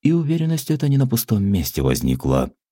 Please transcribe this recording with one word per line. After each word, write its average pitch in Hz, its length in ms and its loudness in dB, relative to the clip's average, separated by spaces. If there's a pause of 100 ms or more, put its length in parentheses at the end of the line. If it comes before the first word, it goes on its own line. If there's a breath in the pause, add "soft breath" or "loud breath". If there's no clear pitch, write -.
И 156 120 2
уверенность 160 580 0
эта 147 160 -2
не 139 100 4
на 131 100 2
пустом 110 360 0
месте 92 380 0
возникла. 64 720 0 (180)